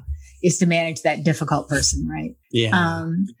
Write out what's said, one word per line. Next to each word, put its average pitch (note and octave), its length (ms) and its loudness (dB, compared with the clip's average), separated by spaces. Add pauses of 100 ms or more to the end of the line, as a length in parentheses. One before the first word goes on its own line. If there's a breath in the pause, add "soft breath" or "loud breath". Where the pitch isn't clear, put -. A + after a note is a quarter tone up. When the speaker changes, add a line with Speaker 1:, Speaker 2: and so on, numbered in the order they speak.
(420 loud breath)
Speaker 1:
is F3 160 4
to F#3 80 2
manage E3 380 0
that D3+ 200 0
difficult D3+ 460 0
person, C#3+ 380 0
right? D#3 280 -8 (160)
Speaker 2:
Yeah. F3+ 260 2
Speaker 1:
Um, E3 500 0 (120)